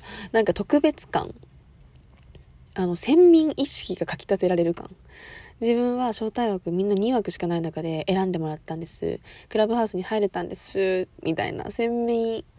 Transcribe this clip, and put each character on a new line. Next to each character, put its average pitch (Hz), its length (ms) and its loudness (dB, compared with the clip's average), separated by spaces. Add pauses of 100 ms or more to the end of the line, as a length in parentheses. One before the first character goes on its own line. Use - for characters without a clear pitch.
(320)
な 220 100 4
ん 208 40 2
か 180 80 2
特 294 260 2
別 - 300 0
感。 - 260 -4 (1400)
あ 190 140 -2
の、 175 80 0
先 269 220 2
民 330 400 8
意 277 80 0
識 - 300 -4
が 165 100 -4
か - 100 -6
き - 60 -14
立 196 160 0
て 185 100 0
ら 180 80 2
れ 170 80 2
る 170 100 0
感。 - 160 -10 (720)
自 233 140 2
分 247 240 0
は 247 120 0
招 220 180 -4
待 233 200 -2
枠 185 240 -4
み 185 140 0
ん - 20 0
な 202 80 2
二 208 160 2
枠 240 200 0
し - 60 -2
か 175 100 -4
な 170 100 0
い 170 40 -2
中 160 200 -6
で 160 260 -4
選 190 200 2
ん 185 40 -2
で 175 80 -2
も 156 80 -4
ら 156 60 -6
っ 151 120 -10
た 160 120 -8
ん - 20 -10
で 165 60 -8
す。 - 340 -6 (300)
ク - 80 -2
ラ 214 100 4
ブ 226 80 0
ハ 240 80 2
ウ 214 60 0
ス - 80 -6
に 185 60 -4
入 214 180 -2
れ 196 80 2
た 180 120 -6
ん 175 60 -6
で - 80 -10
す。 185 540 -2 (120)
み 165 140 -2
た - 140 -4
い - 20 -8
な - 200 -8
先 233 340 -2
民 226 400 -2 (140)